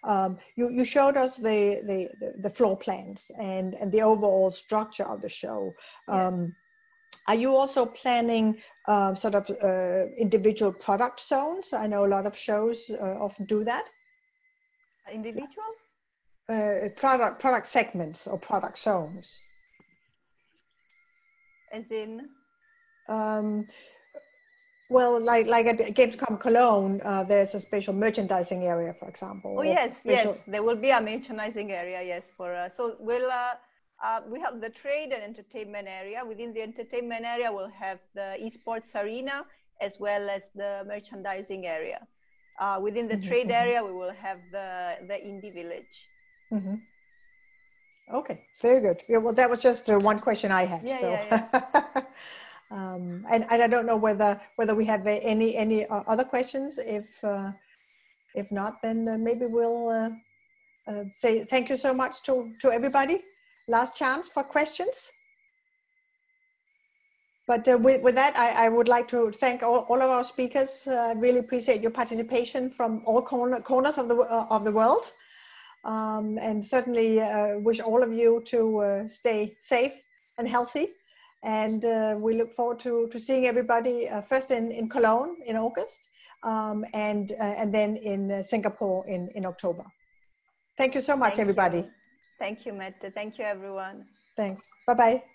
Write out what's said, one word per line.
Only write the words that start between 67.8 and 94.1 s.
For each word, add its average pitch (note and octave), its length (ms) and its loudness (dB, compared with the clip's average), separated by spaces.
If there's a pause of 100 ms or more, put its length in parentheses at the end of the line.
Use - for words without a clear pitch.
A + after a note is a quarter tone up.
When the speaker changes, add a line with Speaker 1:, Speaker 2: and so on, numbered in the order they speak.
Speaker 1:
with B3 140 6
that, C#4 220 6
I, A#3 280 4
I - 40 6
would A#3 200 4
like A#3+ 200 4
to A#3 220 2
thank B3 320 0
all, A#3 240 4
all B3 140 4
of C4 80 4
our B3+ 160 2
speakers. C4 600 -2
Uh, A#3 300 0
really B3 240 4
appreciate A#3 420 0
your A3+ 100 0
participation A#3+ 760 -2
from A3 360 -2
all A3+ 160 4
corner, B3 400 -2
corners C4+ 360 2
of A#3+ 120 -2
the, A#3+ 80 4
uh, A3+ 320 2
of G#3+ 160 2
the G#3+ 80 0
world. A#3+ 400 4 (720)
Um, G#3+ 560 -4
and G#3+ 240 -2
certainly, A#3 560 4
uh, G#3 380 0
wish A3+ 200 2
all A#3+ 240 4
of A3+ 80 0
you A#3 360 4
to, A3 320 2
uh, G3+ 280 0
stay G#3+ 540 -2
safe C4+ 320 2 (440)
and A#3 120 -4
healthy. B3 400 -2 (540)
And, A3 420 -2
uh, A3 320 2
we A3 160 0
look A3+ 180 0
forward A#3+ 300 -2
to, A#3 300 0
to A#3+ 80 -10
seeing B3+ 260 0
everybody, A#3+ 640 0
uh, G#3 140 -6
first C4 280 -2
in, A#3 200 0
in A3+ 180 -6
Cologne B3 460 2 (100)
in A3+ 100 -4
August, B3 540 -4 (340)
um, G#3+ 400 -4 (100)
and, G#3 400 -2
uh, A3 100 -4
and G#3 300 -2
then G#3+ 220 2
in, G3 360 -4
uh, G3 120 -2
Singapore F#3+ 640 -2
in, F3+ 280 -6
in F#3+ 100 -6
October. F3 400 -6 (920)
Thank C4 160 0
you C4+ 60 0
so C#4+ 140 0
much, B3 200 2
Speaker 2:
Thank - 20 0
you. A3+ 60 2
Speaker 1:
everybody. F#3 460 2 (500)
Speaker 2:
Thank G#3+ 260 -8
you, A3 80 -10
Mette. F#3+ 400 -12
Thank G#3+ 240 -10
you, A3 80 -6
everyone. G3 600 -8 (300)